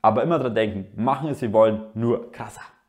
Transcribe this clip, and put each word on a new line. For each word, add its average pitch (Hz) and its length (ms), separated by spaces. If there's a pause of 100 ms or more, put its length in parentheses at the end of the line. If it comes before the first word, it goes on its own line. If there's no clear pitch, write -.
Aber 110 220
immer 160 160
dran 127 160
denken, 101 320 (100)
machen 135 320
es 135 140
wie 113 100
wollen, 110 300 (100)
nur 117 400
krasser. - 300 (260)